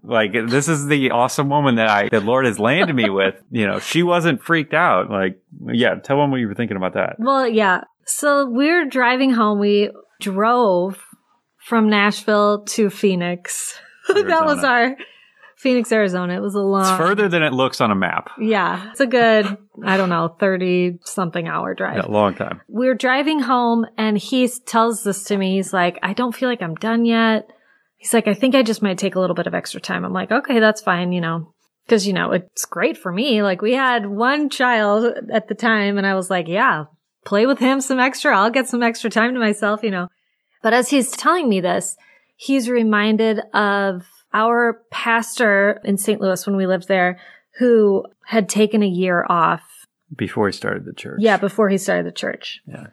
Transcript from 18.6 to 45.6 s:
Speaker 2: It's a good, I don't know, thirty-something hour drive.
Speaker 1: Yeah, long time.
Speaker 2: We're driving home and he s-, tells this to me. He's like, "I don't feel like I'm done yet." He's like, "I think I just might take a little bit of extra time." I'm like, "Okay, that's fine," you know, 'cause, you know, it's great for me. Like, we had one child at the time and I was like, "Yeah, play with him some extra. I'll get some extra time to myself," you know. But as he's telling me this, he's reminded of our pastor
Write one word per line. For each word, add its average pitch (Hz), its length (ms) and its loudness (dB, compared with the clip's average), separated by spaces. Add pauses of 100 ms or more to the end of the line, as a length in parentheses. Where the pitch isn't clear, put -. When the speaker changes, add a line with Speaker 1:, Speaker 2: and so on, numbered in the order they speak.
Speaker 2:
It's - 80 -8
a 269 60 2
good, 220 520 2 (260)
I 190 140 0
don't 185 100 0
know, 170 320 -2
thirty-something 180 1040 -2
hour 165 280 -4
drive. 185 220 -4
Speaker 1:
Yeah, - 100 -2
long 104 280 2
time. - 340 -8
Speaker 2:
We're 254 260 0
driving 277 460 0
home 233 460 0 (120)
and 220 200 0
he 254 260 0
s-, 240 220 -2
tells 226 380 0
this 196 200 -4
to 208 120 -2
me. 190 200 0
He's 190 160 -4
like, 175 300 0
"I 190 100 -4
don't 247 220 -4
feel 254 140 -4
like 240 140 -4
I'm 165 120 -6
done 226 300 -2
yet." 226 440 0 (500)
He's - 160 -6
like, 226 120 2
"I 208 80 0
think 254 200 0
I 262 80 4
just 220 200 -2
might 190 160 0
take 190 160 -2
a 185 60 0
little 175 160 0
bit 175 100 -4
of 180 80 -6
extra - 260 -6
time." 180 240 -6
I'm 185 80 -6
like, 185 200 -4
"Okay, 254 280 0
that's 220 200 2
fine," 180 320 -2
you 180 80 -2
know, 165 320 -6 (360)
'cause, 202 180 2
you 202 80 -2
know, 175 180 -2
it's - 320 -6
great 226 320 -4
for 180 160 -8
me. 214 300 0
Like, 196 200 -2
we 214 120 0
had 247 320 0
one 254 420 -2
child 226 560 2 (280)
at 220 160 -2
the 214 60 -6
time 208 440 0
and 196 80 -2
I 196 80 0
was 185 160 -4
like, 175 180 -2
"Yeah, 180 380 0 (380)
play 208 220 2
with 269 120 2
him 262 220 2
some 262 200 -2
extra. 262 360 2
I'll 202 140 4
get 247 180 -2
some 240 140 -2
extra 233 280 -2
time 233 240 0
to 247 60 -4
myself," 214 420 -2
you 220 80 -2
know. 180 180 -6 (540)
But 220 120 2
as 247 160 2
he's 262 200 2
telling 320 380 0
me 190 120 2
this, 175 360 -4 (400)
he's 262 340 -2
reminded 220 720 2 (120)
of 196 540 0 (260)
our 233 580 0
pastor 214 920 0